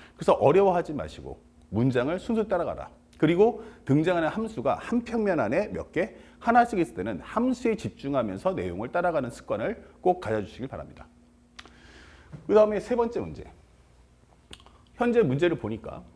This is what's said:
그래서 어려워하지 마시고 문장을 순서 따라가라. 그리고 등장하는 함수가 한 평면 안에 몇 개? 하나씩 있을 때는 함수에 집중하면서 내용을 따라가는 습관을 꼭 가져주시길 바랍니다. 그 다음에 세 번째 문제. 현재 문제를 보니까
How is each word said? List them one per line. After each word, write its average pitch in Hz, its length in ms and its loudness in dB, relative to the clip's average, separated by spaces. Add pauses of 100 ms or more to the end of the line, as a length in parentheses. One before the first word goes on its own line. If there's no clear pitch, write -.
(160)
그래서 - 160 2
어려워하지 175 600 4
마시고 76 460 -10 (300)
문장을 127 480 0
순서 220 300 -2
따라가라. 117 420 -4 (260)
그리고 180 460 4 (220)
등장하는 160 440 2
함수가 147 460 -2
한 - 280 -2
평면 220 360 0
안에 139 300 0
몇 82 240 -10
개? 180 240 -4 (240)
하나씩 233 400 4
있을 160 140 -2
때는 104 260 -6
함수에 233 560 -2
집중하면서 139 800 -4
내용을 95 360 -6
따라가는 165 400 -2
습관을 123 540 -6 (160)
꼭 180 200 2
가져주시길 - 480 -4
바랍니다. 71 380 -14 (1400)
그 196 80 0
다음에 214 260 6
세 247 160 -4
번째 233 240 -2
문제. 80 240 -10 (1500)
현재 240 260 4
문제를 156 340 2
보니까 - 460 -10 (140)